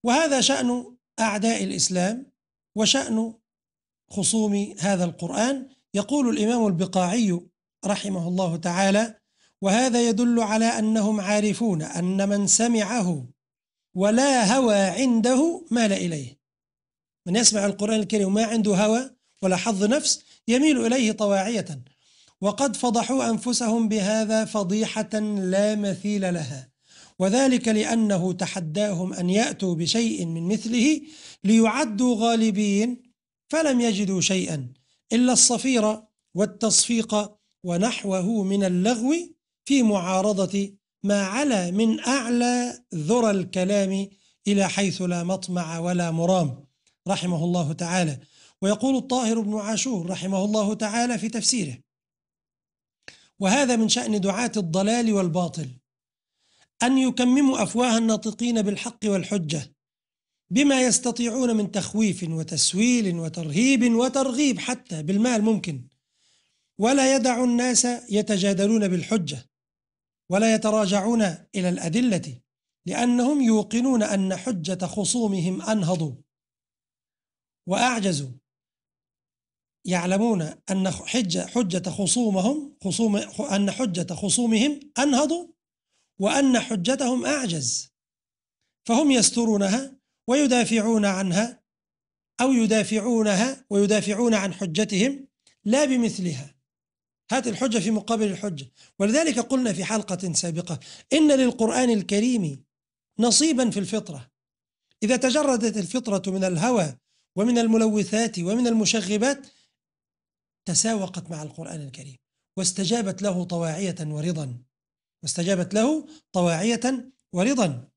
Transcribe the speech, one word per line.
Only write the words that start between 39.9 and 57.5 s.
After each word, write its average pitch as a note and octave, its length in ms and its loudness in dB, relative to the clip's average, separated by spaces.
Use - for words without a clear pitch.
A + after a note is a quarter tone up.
ما G3 220 2
علا G3+ 460 0
من A3 280 2
أعلى A#3+ 840 0
ذرى G#3+ 360 2
الكلام G3 760 -2
إلى G3 220 2
حيث G3 320 -2
لا F3 220 -2
مطمع F3 560 -4
ولا F3 320 -2
مرام، E3 540 0
رحمه F3 360 -2
الله F3 300 0
تعالى. E3+ 460 -2
ويقول G#3+ 340 0
الطاهر B3 440 0
بن G#3+ 180 -4
عاشور G#3 520 -4
رحمه F#3+ 360 -2
الله G#3 280 0
تعالى A3 440 -2
في G#3+ 120 -4
تفسيره: F#3+ 480 -2
"وهذا A#3+ 360 2
من A3 140 2
شأن A3 320 0
دعاة G3 360 -2
الضلال G#3 560 0
والباطل E3+ 560 -2
أن C4 140 4
يكمموا B3+ 680 4